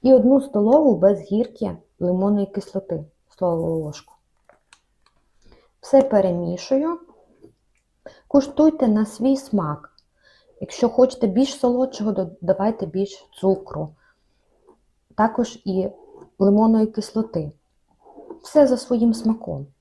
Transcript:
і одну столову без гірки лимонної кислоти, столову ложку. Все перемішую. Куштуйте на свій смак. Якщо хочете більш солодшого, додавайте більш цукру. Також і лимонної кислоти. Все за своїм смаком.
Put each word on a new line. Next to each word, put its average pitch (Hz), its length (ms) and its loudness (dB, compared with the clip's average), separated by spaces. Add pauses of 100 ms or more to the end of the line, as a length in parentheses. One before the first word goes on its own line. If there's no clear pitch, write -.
і 262 60 8
одну 254 280 6
столову 240 540 2
без 190 240 2
гірки - 580 -6 (220)
лимонної 190 460 0
кислоти, 190 580 -10 (260)
столову 165 540 -4
ложку. - 300 -16 (1700)
Все 269 200 4
перемішую. 202 1000 -2 (1300)
Куштуйте 294 600 2
на 214 180 2
свій 262 320 -2
смак. 170 560 -6 (680)
Якщо - 280 -4
хочете 254 380 2
більш 226 320 -2
солодшого, 247 520 -2
додавайте 190 760 -2
більш 190 480 -6
цукру. 190 560 -4 (1300)
Також 220 500 -2
і 190 240 -4 (500)
лимонної 214 480 4
кислоти. 214 640 -8 (920)
Все 294 240 4
за 247 100 0
своїм 233 360 0
смаком. 220 540 -4 (140)